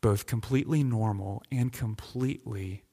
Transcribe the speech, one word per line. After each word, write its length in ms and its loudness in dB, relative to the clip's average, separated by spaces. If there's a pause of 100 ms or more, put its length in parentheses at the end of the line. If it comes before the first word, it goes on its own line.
both 240 4
completely 580 2
normal 680 0
and 240 2
completely 1160 -4